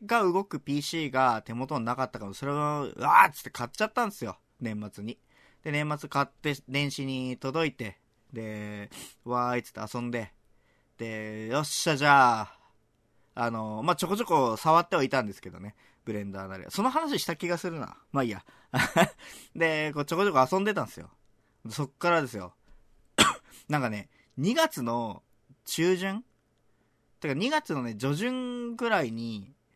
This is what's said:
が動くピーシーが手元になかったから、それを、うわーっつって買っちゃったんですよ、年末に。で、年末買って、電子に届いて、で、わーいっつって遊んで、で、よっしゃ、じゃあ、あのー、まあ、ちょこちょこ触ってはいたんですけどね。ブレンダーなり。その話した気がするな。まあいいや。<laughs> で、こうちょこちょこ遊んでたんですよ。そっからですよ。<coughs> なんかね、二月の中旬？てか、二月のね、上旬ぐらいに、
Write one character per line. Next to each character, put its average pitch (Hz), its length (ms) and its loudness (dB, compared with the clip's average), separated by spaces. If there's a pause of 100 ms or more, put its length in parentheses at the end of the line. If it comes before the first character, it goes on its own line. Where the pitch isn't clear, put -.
が 226 160 4
動 185 240 2
く - 120 -6
ピ 143 200 -2
ー 143 40 -4
シ 160 240 -4
ー 135 40 -6
が 127 320 4
手 - 100 -10
元 131 260 -4
に 113 60 -4
な 120 100 -2
か 131 100 -2
っ 123 60 -4
た 120 80 -10
か 104 80 -10
ら、 98 60 -8
そ 135 140 -8
れ 143 60 -2
を、 - 20 -2
う 143 40 -2 (420)
わ - 260 10
ー - 20 6
っ 147 40 -10
つ - 80 -16
っ - 40 -14
て - 60 -12
買 120 160 -6
っ - 40 -8
ち - 120 -2
ゃ - 40 2
っ 214 60 -4
た 240 140 2
ん 202 40 -2
で 202 60 -12
す - 80 -8
よ、 98 140 -6 (220)
年 107 320 -6
末 101 120 -14
に。 117 140 -10 (440)
で、 156 100 -6
年 151 260 -2
末 143 100 -12
買 139 160 0
っ - 20 -12
て、 - 300 -4 (120)
電 139 220 -2
子 139 140 -6
に 127 320 -4
届 156 320 -2
い - 40 -10
て、 107 260 -10 (340)
で、 104 580 -10 (340)
わ 123 280 0
ー 123 40 0
い - 40 0
っ - 20 -6
つ - 80 -14
っ - 20 -20
て - 80 -12 (160)
遊 120 40 -6
ん 120 100 -6
で、 117 220 -6 (680)
で、 110 500 -8
よ 131 120 0
っ 151 40 -2
し - 260 -4
ゃ、 151 60 2
じ 139 100 2
ゃ 127 340 8
あ、 - 180 -10 (760)
あ 120 160 -2
の 110 300 -6
ー、 - 20 -6
ま 170 100 2
あ、 160 40 0
ち - 80 -4
ょ 165 40 -2
こ 196 80 0
ち 226 60 0
ょ - 20 -2
こ 135 320 4
触 160 240 6
っ 170 80 0
て 185 80 0
は 151 60 4
い - 80 0
た 135 100 2
ん 110 60 0
で 101 60 -8
す - 100 -16
け 95 80 -14
ど 87 100 -16
ね。 101 140 -14 (300)
ブ 113 80 -6
レ 104 100 -4
ン 190 100 -8
ダ 135 140 -10
ー - 20 -12
な 95 80 -10
り。 92 140 -12
そ - 120 -2
の 254 80 2
話 285 280 0
し - 80 -6
た 170 100 -4
気 175 120 -6
が 175 100 0
す 185 100 -6
る 165 120 -8
な。 - 160 -10 (160)
ま 139 80 0
あ 131 40 2
い 120 40 0
い - 20 -4
や。 95 140 -10 (280)
<laughs> - 840 0
で、 156 380 0
こ 147 80 -4
う 143 40 -2
ち 143 100 -6
ょ - 20 -2
こ 190 80 4
ち 208 40 4
ょ 185 40 0
こ 131 180 6
遊 190 80 2
ん 196 60 0
で 214 80 0
た 165 120 -2
ん - 20 -10
で - 60 -14
す - 80 -16
よ。 80 100 -16 (580)
そ 123 160 -4
っ 131 40 -8
か - 220 0
ら 165 120 6
で 131 60 -2
す 113 80 -8
よ。 92 180 -10 (600)
<coughs> - 520 0
な 151 100 2
ん - 40 -2
か 120 80 0
ね、 104 180 -8 (280)
二 175 180 2
月 - 280 0
の 117 400 -4 (420)
中 175 320 2
旬？ 190 280 -4 (960)
て 156 80 -4
か、 135 60 0
二 202 160 0
月 302 240 0
の 139 80 -2
ね、 117 140 -6
上 135 200 0
旬 247 600 -4
ぐ 233 120 -2
ら 202 140 2
い 117 100 -2
に、 113 400 -8 (240)